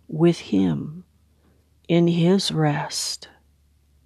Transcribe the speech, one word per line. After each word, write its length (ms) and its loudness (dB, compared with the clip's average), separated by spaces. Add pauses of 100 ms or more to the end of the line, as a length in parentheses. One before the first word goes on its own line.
with 320 2
him 640 -2 (840)
in 180 4
his 460 2
rest, 760 -4 (760)